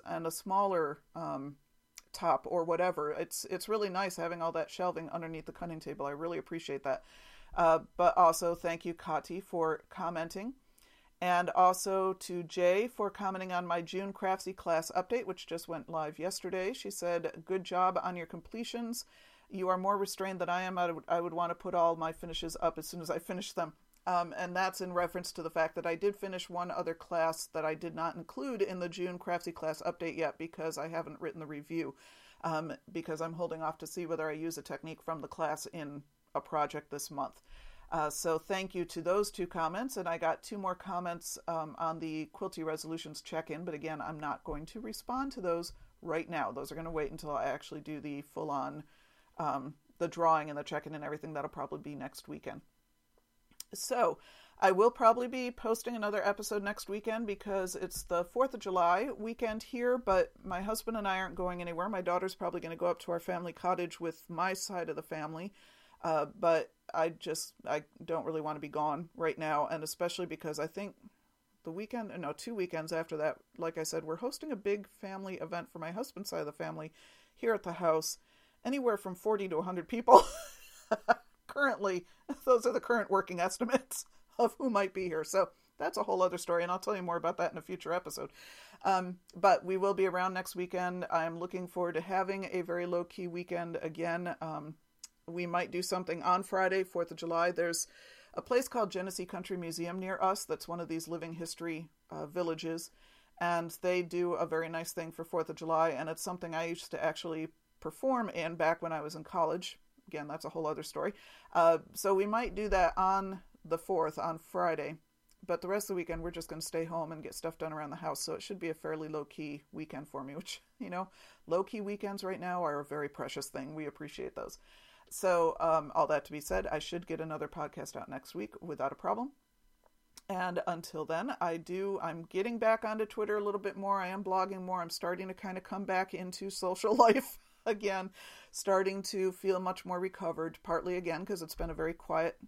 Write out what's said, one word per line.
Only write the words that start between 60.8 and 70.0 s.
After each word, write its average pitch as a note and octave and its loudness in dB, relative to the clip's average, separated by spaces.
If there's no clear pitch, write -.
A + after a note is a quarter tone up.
and G3+ 0
I F#3+ 2
aren't F#3 -2
going F3+ -2
anywhere. E3+ -2
My F#3+ -2
daughter's F3+ 2
probably F3 -4
gonna E3 -6
go F3 -2
up F3 2
to - -6
our E3+ 0
family F3 -4
cottage F3 0
with E3 -6
my F3+ 0
side F3+ -4
of D3 -4
the D#3+ -6
family, D#3+ -8
uh, D#3 4
but E3 4
I E3 4
just, - -6
I D3+ 0
don't E3 -2
really D#3 -2
wanna D3+ -4
be D3 -10
gone D3+ -2
right D#3+ 0
now, D#3 2
and D#3 -4
especially F3 -2